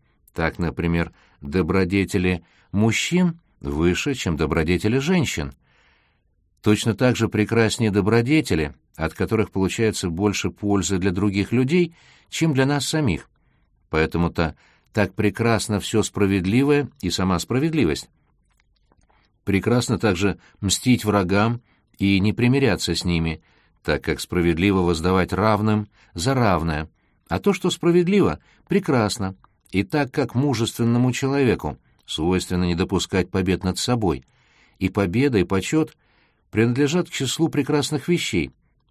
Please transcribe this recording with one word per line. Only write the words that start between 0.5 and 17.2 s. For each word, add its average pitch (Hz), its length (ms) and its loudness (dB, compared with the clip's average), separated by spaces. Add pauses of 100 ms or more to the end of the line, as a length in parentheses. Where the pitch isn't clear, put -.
например, 85 520 -2 (300)
добродетели 92 1000 0 (280)
мужчин 160 680 0 (220)
выше, 87 520 0
чем 90 240 -4
добродетели 85 640 0
женщин. 135 540 -2 (1080)
Точно 107 320 2
так 120 220 2
же 113 140 0
прекраснее 110 640 0
добродетели, 107 840 0 (200)
от 80 180 -4
которых 104 380 -2
получается 98 580 -2
больше 90 420 -2
пользы 98 460 0
для 92 140 0
других 98 400 0
людей, 156 440 0 (340)
чем 160 240 0
для 131 120 2
нас 143 220 -2
самих. 143 420 -2 (600)
Поэтому-то 82 680 0 (380)
так 101 220 0
прекрасно 107 640 0
всё 104 240 -2
справедливое 104 840 2 (120)
и 90 80 -2
сама 92 300 0